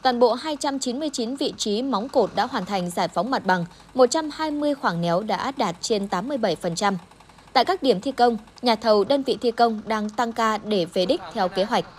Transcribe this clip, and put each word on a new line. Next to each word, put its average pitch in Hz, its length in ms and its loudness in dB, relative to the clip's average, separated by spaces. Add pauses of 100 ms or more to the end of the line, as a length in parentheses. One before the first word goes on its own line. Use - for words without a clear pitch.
Toàn 247 180 2
bộ 233 140 6
hai 294 260 -4
trăm 277 200 -2
chín 254 200 -4
mươi 311 140 -4
chín 247 220 -4
vị 269 220 -4
trí 214 240 -2
móng 254 280 -2
cột 214 260 2
đã 214 100 2
hoàn 247 200 -6
thành 185 240 -4
giải 175 180 -2
phóng 202 240 -2
mặt 226 140 -2
bằng, 185 200 2 (280)
một 254 120 6
trăm 311 280 -2
hai 311 180 -4
mươi 294 240 0
khoảng 180 260 -2
néo 170 200 2
đã 220 360 -4
đạt 185 240 -2
trên 202 260 -2
tám 196 200 -4
mươi 294 100 -4
bảy 202 180 0
phần 170 200 -6
trăm. 196 220 0 (560)
Tại 240 120 6
các 370 180 -2
điểm 214 180 2
thi 269 100 -4
công, 240 260 4 (240)
nhà 240 140 2
thầu, 214 280 4
đơn 277 200 2
vị 226 180 0
thi 240 100 2
công 233 340 2
đang 214 240 -4
tăng 233 220 -2
ca 220 260 0
để 208 360 0
về 185 120 2
đích 285 160 0 (120)
theo 190 140 0
kế 185 160 -2
hoạch. 220 220 0 (140)